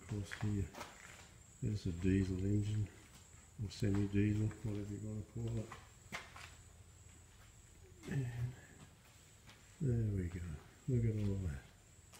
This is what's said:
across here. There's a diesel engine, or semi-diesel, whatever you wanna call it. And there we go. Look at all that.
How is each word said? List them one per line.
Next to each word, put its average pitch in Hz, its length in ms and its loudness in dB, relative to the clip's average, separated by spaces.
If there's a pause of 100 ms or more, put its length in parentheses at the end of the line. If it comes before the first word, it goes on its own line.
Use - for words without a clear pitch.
across 104 280 -4 (120)
here. 104 260 2 (920)
There's 107 240 0
a - 40 2
diesel 92 460 4
engine, 104 500 2 (760)
or 98 80 -2
semi-diesel, 104 760 4 (140)
whatever 104 300 -2
you 101 100 -4
wanna 107 220 -4 (100)
call 117 240 -2
it. 104 120 -4 (2500)
And 135 160 -2 (1500)
there 117 360 4
we 92 80 2
go. 87 160 -4 (480)
Look 120 160 6
at 110 120 4 (120)
all 98 180 2
that. 69 160 -2 (580)